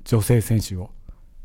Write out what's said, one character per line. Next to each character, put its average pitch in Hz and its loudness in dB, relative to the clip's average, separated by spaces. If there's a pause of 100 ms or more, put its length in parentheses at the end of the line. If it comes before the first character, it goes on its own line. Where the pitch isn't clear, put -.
女 113 2
性 117 4
選 110 2
手 95 -6
を 92 -10 (540)